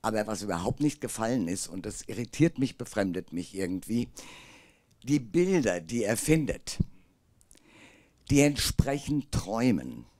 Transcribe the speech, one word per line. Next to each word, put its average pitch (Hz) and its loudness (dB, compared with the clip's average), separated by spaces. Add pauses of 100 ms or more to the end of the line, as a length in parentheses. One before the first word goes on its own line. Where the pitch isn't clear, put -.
Aber 107 0
was 104 -6
überhaupt 95 -2
nicht 147 0
gefallen 117 -2
ist, 95 -4
und 95 -10
das - -10
irritiert 120 0
mich, 127 -2
befremdet 92 -2
mich 87 -6
irgendwie, 95 -2 (960)
die 143 2
Bilder, 127 2
die 110 -4
er 104 2
findet, - 0 (1500)
die 143 8
entsprechen 143 2
Träumen. 80 0 (160)